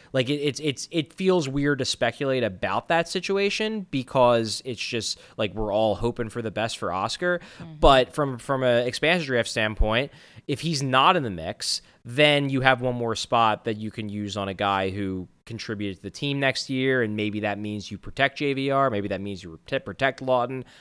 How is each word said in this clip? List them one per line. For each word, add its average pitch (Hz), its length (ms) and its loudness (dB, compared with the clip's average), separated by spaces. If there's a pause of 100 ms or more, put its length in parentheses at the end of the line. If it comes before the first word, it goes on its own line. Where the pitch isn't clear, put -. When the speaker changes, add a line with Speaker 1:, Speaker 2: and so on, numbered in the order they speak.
(120)
Speaker 1:
Like, 127 160 2
it, 147 120 -2
it's, 143 200 -2
it's, 147 300 -4
it 165 220 -4
feels 185 360 2
weird 143 300 0
to - 60 -2
speculate 131 580 0
about 98 460 -2
that 165 200 2
situation 202 840 -2
because 120 720 2
it's 123 200 -8
just, - 360 -4 (160)
like, 104 180 -2
we're 107 180 -2
all 107 220 4
hoping 113 340 -2
for 120 140 -8
the 110 80 -6
best 110 280 -4
for 90 140 -2
Oscar. 170 480 0 (200)
Speaker 2:
Mm-hmm. 170 180 -16
Speaker 1:
But 135 340 8
from, 139 260 -2
from 131 260 -2
a 120 220 4
expansion 156 400 0
draft 123 220 0
standpoint, 110 640 2 (380)
if 139 120 -2
he's 151 220 -2
not 135 320 6
in 170 80 0
the 120 80 -2
mix, 85 500 -6 (240)
then 143 460 4
you 135 100 0
have 131 200 6
one 123 160 -2
more 117 180 -2
spot 110 500 2
that 113 120 -2
you 107 160 -8
can 107 160 -8
use 101 280 -6
on 98 120 -2
a 98 60 -4
guy 98 360 0
who 95 380 -4 (180)
contributed 104 520 -8
to - 40 -20
the 98 80 -10
team 139 300 -6
next 135 300 -2
year, 131 320 2
and 107 120 -2
maybe 107 260 -2
that 101 180 -2
means 104 320 -8
you 101 80 -10
protect - 400 -4
J 143 160 -2
V 135 160 -4
R, 135 200 2
maybe 104 180 -2
that 95 120 -6
means 98 240 -10
you 80 220 -18
prote-, - 180 -6
protect 131 400 -4
Laughton. 127 400 -2 (160)